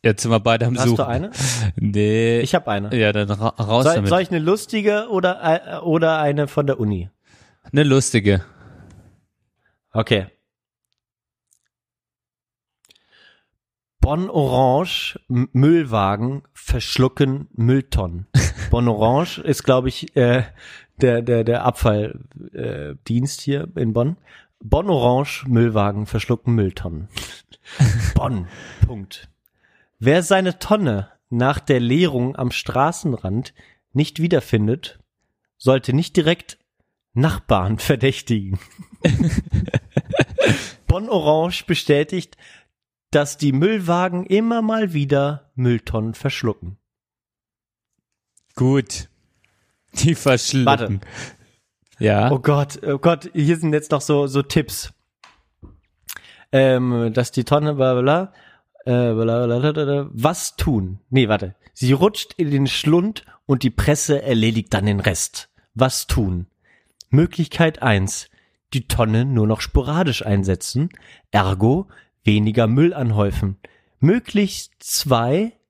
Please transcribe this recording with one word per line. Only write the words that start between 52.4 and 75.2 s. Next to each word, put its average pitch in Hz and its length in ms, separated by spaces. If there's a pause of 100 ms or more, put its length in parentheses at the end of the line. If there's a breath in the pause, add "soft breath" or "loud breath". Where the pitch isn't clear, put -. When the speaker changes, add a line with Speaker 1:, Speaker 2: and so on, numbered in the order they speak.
Speaker 2:
oh 139 140
Gott, 165 340
hier 160 240
sind 160 160
jetzt 151 180
noch 143 100
so, 143 260
so 139 160
Tipps. - 500 (1600 loud breath)
Ähm, 127 600
dass 123 180
die 127 120
Tonne, 147 300
bla, 131 200
bla, 123 80
bla, 165 320 (520 soft breath)
äh, 123 280
bla, 113 320
bla, 120 140
bla, 151 120
bla, 151 140
bla. 143 260
Was 143 440
tun? 101 440 (100)
Nee, 123 180
warte. 101 280 (180 soft breath)
Sie 127 180
rutscht 180 420
in 151 180
den 139 160
Schlund 175 580 (200 soft breath)
und 131 180
die 127 60
Presse 147 520
erledigt 113 520
dann 101 120
den 104 140
Rest. - 500 (240)
Was 127 340
tun? 92 400 (600)
Möglichkeit 160 720
eins. 98 480 (440)
Die 127 140
Tonne 113 380
nur 120 220
noch 110 140
sporadisch 147 640
einsetzen. 101 640 (420 loud breath)
Ergo 104 560 (360 soft breath)
weniger 107 440
Müll 147 260
anhäufen. 104 640 (420 soft breath)
Möglichst 202 800
zwei. 139 760 (160)